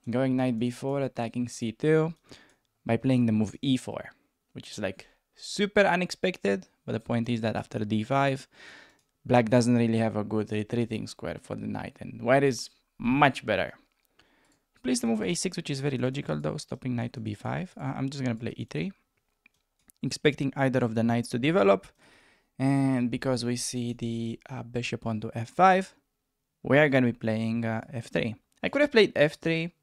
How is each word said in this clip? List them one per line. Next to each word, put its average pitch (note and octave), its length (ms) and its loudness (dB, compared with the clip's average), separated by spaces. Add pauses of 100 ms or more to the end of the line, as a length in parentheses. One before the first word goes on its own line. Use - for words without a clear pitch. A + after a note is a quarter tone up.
going B2+ 260 2
knight B2+ 240 0
b B2 120 0
four, C3+ 300 -4
attacking B2 460 -4
c A#2 240 -6
two D#3 420 2 (720)
by A#2 120 2
playing B2+ 280 4
the A2+ 60 4
move G#2+ 300 2
e C3+ 160 2
four, - 320 -10 (420)
which - 200 -16
is, - 80 -12
like, G2 280 -6 (280)
super - 460 0
unexpected. F#3 840 0 (180)
But B2 60 -6
the A#2 80 -2
point A#2 300 -2
is A#2 120 0
that A2 140 0
after A2 300 -4
d G#2+ 180 0
five, C3+ 460 0 (760)
black A#2+ 240 4
doesn't A#2+ 280 6
really A2+ 220 4
have A2 180 0
a G#2 80 -2
good G#2+ 260 -2
retreating A2 560 -2
square - 340 -8
for G#2+ 140 -10
the G#2+ 120 -8
knight, G#2 340 -8
and - 200 -12
white C3 220 4
is C3 260 0 (280)
much C3 480 2
better. F#2+ 260 0 (1000)
He - 100 -20
plays B3+ 160 0
the A#3 80 -2
move A3 140 0
a F3+ 120 -2
six, F3+ 220 -4
which - 140 -8
is C#3 100 -4
very C3+ 180 -2
logical C3+ 440 -4
though, D3+ 160 -4
stopping B2 400 -6
knight A#2 160 -4
to - 80 -10
b G#2+ 140 -6
five. C#3 440 -6
Uh, C#3 160 -6
I'm C3+ 140 -4
just C#3 120 -8
gonna A#2+ 140 -2
play A2+ 220 -8
e A#2 80 -8
three, E3+ 260 -6 (1120)
expecting D3 540 0
either C3 220 2
of A2+ 160 0
the A2+ 80 2
knights A#2 260 0
to A#2+ 100 -2
develop. F#3+ 480 4 (720)
And C3+ 480 2
because B2+ 360 -2
we B2 100 -2
see A#2+ 380 -6
the, A#2 440 -6 (120)
uh, B2 140 -10
bishop A#2+ 420 -6
onto A2+ 280 -4
f A2+ 160 -6
five, F#3 460 4 (640)
we C3 160 4
are D3+ 120 6
gonna C3 180 4
be A#2 60 0
playing, A2+ 500 -2
uh, A2+ 300 -4
f A#2+ 140 -8
three. - 280 -2 (260)
I - 60 -2
could C#4 140 0
have D4 100 2
played G#3+ 240 6
f D3 200 4
three E3 480 -2